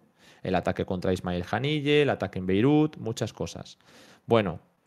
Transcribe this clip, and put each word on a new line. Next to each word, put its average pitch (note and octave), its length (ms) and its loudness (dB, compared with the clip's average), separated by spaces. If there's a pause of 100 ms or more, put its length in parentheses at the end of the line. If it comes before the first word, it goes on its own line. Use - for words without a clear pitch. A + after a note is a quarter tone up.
(440)
El F#2 120 0
ataque F#2 300 -2
contra F#2 280 -2
Ismail F2+ 360 -4
Haniyeh, D3 520 2
el C#3 80 2
ataque G2 300 -4
en F#2 80 -6
Beirut, C#3+ 500 4
muchas A2 340 -6
cosas. - 460 -12 (480)
Bueno, G#2+ 340 2 (260)